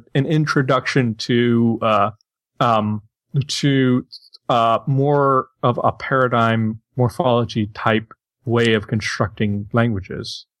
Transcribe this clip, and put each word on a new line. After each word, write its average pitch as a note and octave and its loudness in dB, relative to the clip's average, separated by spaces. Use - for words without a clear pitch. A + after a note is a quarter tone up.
an C#3 2
introduction C#3 0
to, A#2 2
uh, G#2+ 2
um, G#2+ 0
to, C3 0
uh, A2+ 2
more C#3 2
of B2 0
a A#2 2
paradigm A2+ 0
morphology A#2+ 0
type A2 -2
way A#2 2
of G#2+ -2
constructing G#2 -4
languages. A#2 -4